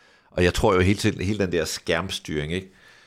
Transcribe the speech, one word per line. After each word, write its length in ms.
og 120
jeg 100
tror 200
jo 60
hele 200
tiden, 260
hele 200
den 60
der 140
skærmstyring, 880
ikke? 140